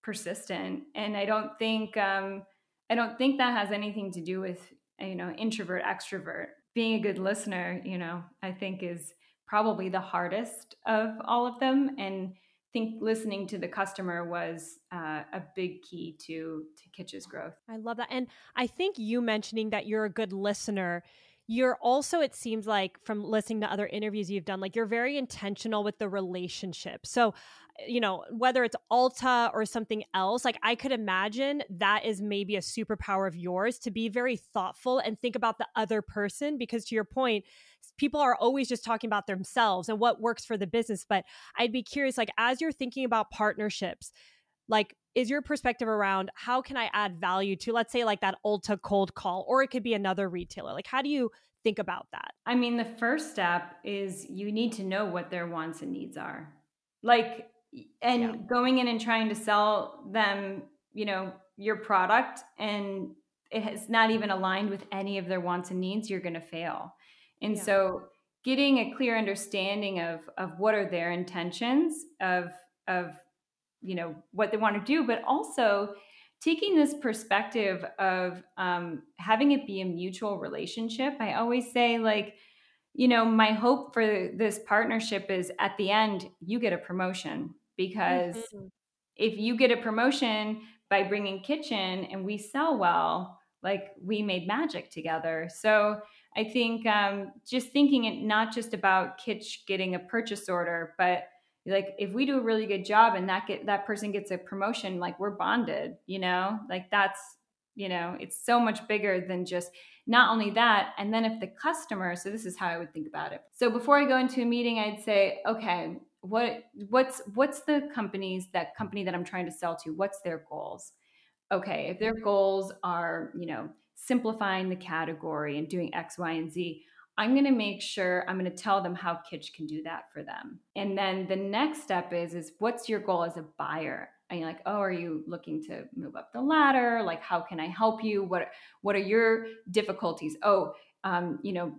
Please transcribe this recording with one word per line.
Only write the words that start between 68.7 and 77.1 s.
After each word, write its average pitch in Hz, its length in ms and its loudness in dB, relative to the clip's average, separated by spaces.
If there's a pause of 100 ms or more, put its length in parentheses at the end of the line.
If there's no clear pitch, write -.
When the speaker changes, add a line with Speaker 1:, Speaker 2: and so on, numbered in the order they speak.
Speaker 1:
a - 160 0
clear 240 220 2
understanding 196 840 -2
of, 165 360 -6
of 175 220 -6
what 214 160 4
are 202 140 0
their 175 220 0
intentions 185 920 0 (160)
of, 180 320 0 (340)
of, 180 260 -2 (720)
you 185 120 -6
know, 170 220 -4 (160)
what 208 180 0
they 220 60 0
wanna 208 260 2
do, 277 240 2
but 226 180 0
also 202 720 2 (460)
taking 339 360 2
this 285 180 6
perspective 214 880 0 (140)